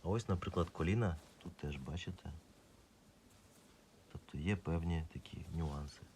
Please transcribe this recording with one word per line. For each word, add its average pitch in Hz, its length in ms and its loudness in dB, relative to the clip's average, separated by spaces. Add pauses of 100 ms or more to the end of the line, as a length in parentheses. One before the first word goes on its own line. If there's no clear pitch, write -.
А 85 60 -2
ось, 110 180 2
наприклад, 87 420 2
коліна, 90 480 4 (260)
тут 82 140 -8
теж 73 200 -4
бачите. 73 540 -6 (1800)
Тобто - 260 -10
є 87 180 4
певні 82 580 2
такі - 400 -10
нюанси. 73 480 -2 (140)